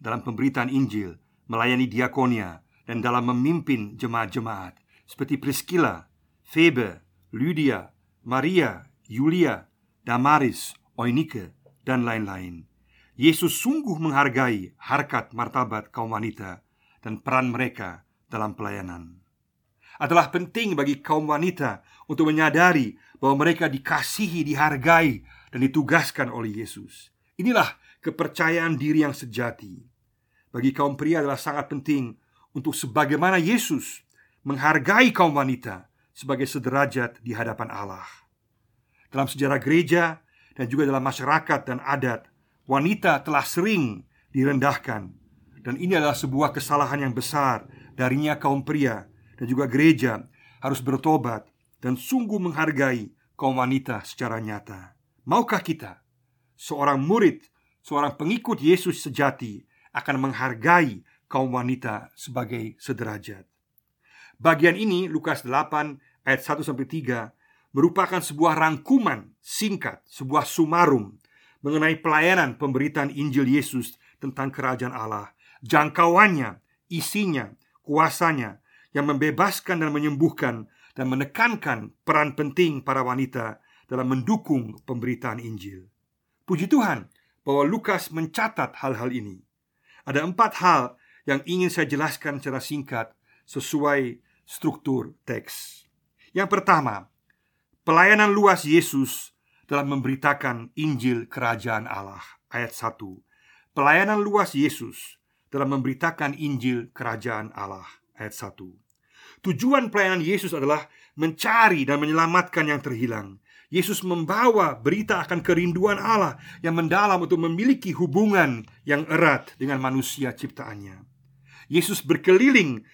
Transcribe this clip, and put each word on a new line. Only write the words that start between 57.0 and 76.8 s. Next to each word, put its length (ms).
murid, 420
seorang 340
pengikut 460
Yesus 400
sejati, 640
akan 380
menghargai 720
kaum 260
wanita 600
sebagai 640
sederajat? 680
Bagian 400
ini, 320
Lukas 340
delapan 540
ayat 220
satu 160
sampai 240
tiga, 480
merupakan 480
sebuah 360
rangkuman 840
singkat, 640
sebuah 400
sumarum 720
mengenai 340
pelayanan 640
pemberitaan 500
Injil 380
Yesus 480
tentang 320
kerajaan 400
Allah, 400
jangkauannya, 960